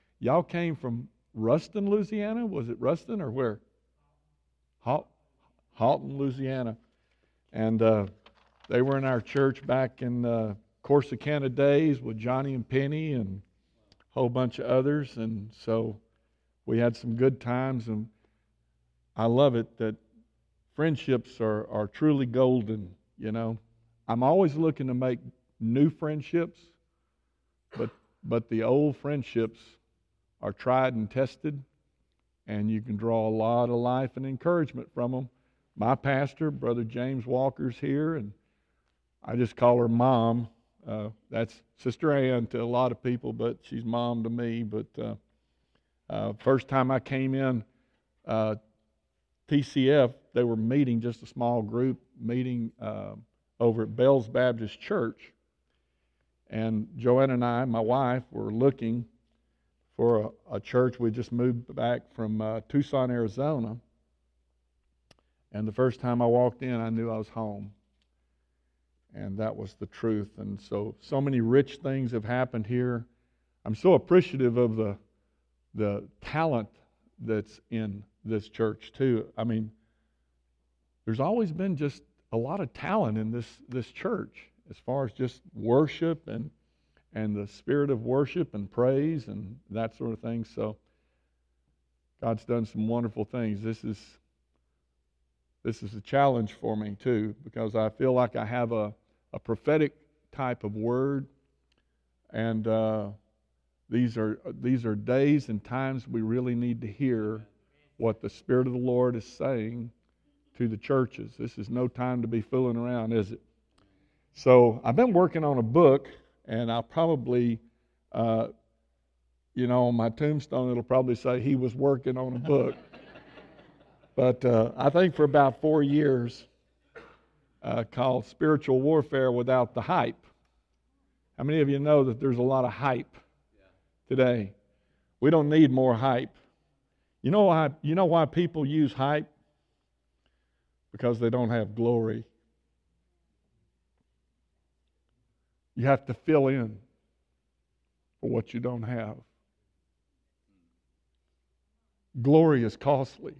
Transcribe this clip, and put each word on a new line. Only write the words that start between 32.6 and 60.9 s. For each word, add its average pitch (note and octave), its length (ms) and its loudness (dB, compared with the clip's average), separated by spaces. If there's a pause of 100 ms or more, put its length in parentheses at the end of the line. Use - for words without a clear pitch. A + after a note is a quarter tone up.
you A2 140 -2
can A2+ 140 -6
draw A2+ 320 0
a - 20 0
lot A#2 400 2
of A#2+ 60 0
life B2 400 -2
and C3 100 -8
encouragement C3+ 640 -4
from B2 220 -4
'em. B2+ 140 -6 (480)
My A2 180 2
pastor, C#3 560 -2
Brother A#2+ 320 -2
James B2 420 -6
Walker's B2+ 540 -2
here, D3 380 -2
and G#2 160 -8 (920)
I - 140 -6
just A#2+ 180 0
call B2 240 6
her A#2+ 100 2
Mom. A#2 600 2 (360)
Uh, G#2+ 260 -8 (200)
that's A2+ 320 -6 (140)
Sister C#3+ 360 -2
Ann B2+ 360 2
to A#2+ 120 -6
a A#2 40 -2
lot B2 260 0
of A#2 100 -8
people, B2 320 -4
but A2+ 300 -4
she's - 220 -10
Mom A#2+ 400 -2
to A2+ 40 -4
me. A#2 360 -4
But, G#2+ 220 -6 (120)
uh, A2 160 -8 (960)
uh, G#2+ 300 -4
first C3 260 2
time C3 240 0
I C3 80 0
came C3 360 -4
in, C3 300 -2 (640)
uh, A2 300 -2 (880)
T D3 160 2
C C3+ 280 2
F, C#3 200 6 (220)
they B2 100 2
were A#2 140 0
meeting, A#2+ 460 2
just A#2+ 200 -6
a A2 40 -18
small A#2+ 340 -2
group A#2+ 400 -2 (180)
meeting, A#2+ 640 -4
uh, G#2 340 -10 (460)
over A#2 220 4
at A2 120 -6
Bell's B2+ 320 4
Baptist A#2+ 540 -2
Church. - 540 -6 (1120)
And A2 480 -2
Joanne B2+ 340 4
and B2 140 0
I, A#2+ 220 0
my A#2 140 -2
wife, B2 500 0
were A2 200 -6
looking A#2+ 560 0 (880)
for A2+ 360 2 (180)
a, G#2+ 60 -6
a G2+ 40 -8
church. B2+ 380 2